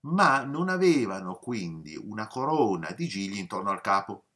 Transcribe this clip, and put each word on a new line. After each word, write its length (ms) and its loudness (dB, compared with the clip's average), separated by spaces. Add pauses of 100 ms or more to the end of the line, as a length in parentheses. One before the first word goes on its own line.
Ma 440 4
non 240 -2
avevano 680 2
quindi 600 -8
una 300 -8
corona 640 0
di 180 -6
gigli 300 -4
intorno 320 -4
al 100 -2
capo. 440 0 (120)